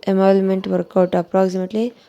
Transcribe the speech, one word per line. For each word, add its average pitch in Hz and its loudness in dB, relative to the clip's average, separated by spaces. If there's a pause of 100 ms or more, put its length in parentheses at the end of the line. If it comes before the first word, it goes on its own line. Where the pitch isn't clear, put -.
ಎಮಾಲ್ಯುಮೆಂಟ್ 190 2
ವರ್ಕೌಟ್ 180 0
approximately 190 -2 (160)